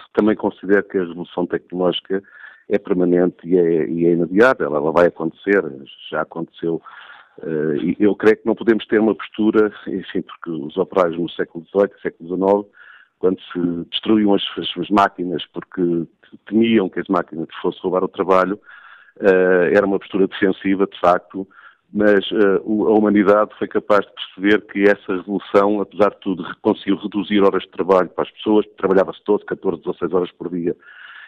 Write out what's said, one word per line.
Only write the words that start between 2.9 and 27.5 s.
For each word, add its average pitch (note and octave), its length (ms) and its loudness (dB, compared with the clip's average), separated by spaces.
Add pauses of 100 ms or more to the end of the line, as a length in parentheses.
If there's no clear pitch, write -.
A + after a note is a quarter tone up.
e F#2 80 0
é, E2+ 320 0
e E2+ 180 -2
é F2 60 4
inadiável. E2+ 640 0
Ela D2+ 160 -2
vai E2+ 140 4
acontecer, F2 580 -2 (460)
já D#2 100 -4
aconteceu. E2 640 -8 (600)
Eh, D#2 400 -4
e F2 160 -2
eu G2+ 160 2
creio - 220 2
que - 100 -8
não A2 80 0
podemos G#2+ 320 0
ter A2 140 2
uma G#2+ 140 2
postura, G#2+ 580 0 (140)
enfim, F#2 340 -8
porque - 300 -14
os D#2 260 -8
operários F2 420 0
no E2+ 120 -4
século E2+ 340 -8
dezoito, G2 380 0
século E2 260 -10
dezenove, F#2+ 400 0 (500)
quando F#2 220 0
se - 180 -12 (320)
destruíam G#2 440 0
as, F#2+ 80 -2 (160)
as E2 100 -8
suas F2 220 -8
máquinas F#2 560 0
porque E2+ 600 -4 (400)
temiam A2 440 2
que F2+ 100 -8
as F2 80 -10
máquinas E2 400 -4 (140)
fossem F2+ 180 -4
roubar F#2 240 -2
o F2+ 40 -6
trabalho, F#2 520 0 (580)
eh, F#2 560 4
era G2+ 120 4
uma G2 120 -2
postura F#2+ 280 -2
defensiva, F#2+ 600 -2
de - 140 -12
facto, F2+ 480 -2 (440)
mas, G#2 400 2
eh, G2 320 2
o, G#2+ 220 -2
a A2 80 4
humanidade G#2 640 4
foi G#2 100 -6
capaz G#2 320 0
de - 140 -12
perceber G2+ 520 -2
que G2 180 -4
essa G2+ 300 2
revolução, G2+ 680 0
apesar G2 280 0
de - 100 -20
tudo, F2 220 -6
re-, - 200 -12
conseguiu G2 340 0
reduzir G2+ 460 -2
horas F#2 220 2